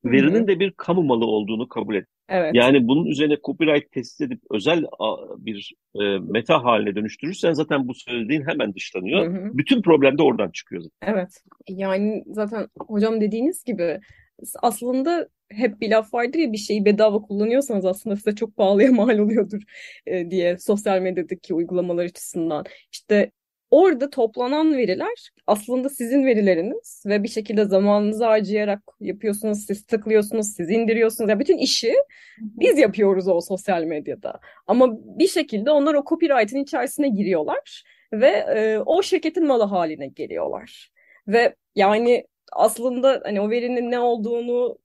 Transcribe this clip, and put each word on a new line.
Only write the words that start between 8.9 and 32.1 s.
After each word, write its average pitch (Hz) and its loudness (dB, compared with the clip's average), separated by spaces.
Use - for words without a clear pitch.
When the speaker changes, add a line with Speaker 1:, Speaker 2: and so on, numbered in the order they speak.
Speaker 1:
Hı 170 -6
hı. 190 -8
Speaker 2:
Bütün 247 0
problem 139 4
de 165 2
oradan 107 2
çıkıyor - -14
zaten. 196 -8
Speaker 1:
Evet. 185 -6
Yani 196 -4
zaten 208 -6
hocam 220 -2
dediğiniz 226 -2
gibi 170 -4
s-, - -16
aslında 262 -2
hep 208 -4
bir 214 -4
laf 220 0
vardır 247 -2
ya, 269 0
"Bir 214 -4
şeyi 208 -2
bedava 208 4
kullanıyorsanız 214 -2
aslında 196 -2
size 208 -2
çok 214 -8
pahalıya 208 6
<laughs> - -
mal 220 4
oluyordur," 208 0
e, 175 -4
diye 175 0
sosyal 202 0
medyadaki 185 -4
uygulamalar 175 -2
açısından. 165 -6
İşte 208 0
orada 285 6
toplanan 262 0
veriler 247 -4
aslında 240 -2
sizin 262 0
verileriniz 214 0
ve 202 0
bir 214 -4
şekilde 214 -2
zamanınızı 208 2
harcayarak 208 0
yapıyorsunuz, 208 -4
siz 202 -8
tıklıyorsunuz, 214 0
siz 175 -8
indiriyorsunuz. 226 2
Yani 208 2
bütün 330 2
işi - 0